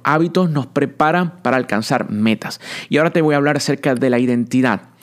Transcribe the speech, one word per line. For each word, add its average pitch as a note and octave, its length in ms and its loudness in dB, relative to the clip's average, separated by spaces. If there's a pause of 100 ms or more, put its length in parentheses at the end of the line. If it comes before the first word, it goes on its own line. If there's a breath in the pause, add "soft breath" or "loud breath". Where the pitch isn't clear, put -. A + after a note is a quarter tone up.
hábitos E3 480 2
nos C#3+ 160 -2
prepara D#3 760 0
para B2 160 0
alcanzar A2+ 540 -2
metas. G#2+ 500 -2 (260 loud breath)
Y C#3 100 0
ahora D#3+ 120 2
te E3 140 0
voy D3+ 100 2
a C#3+ 40 2
hablar C#3+ 200 0
acerca C3+ 380 -2
de B2+ 160 0
la B2 80 2
identidad. B2 680 0 (140 loud breath)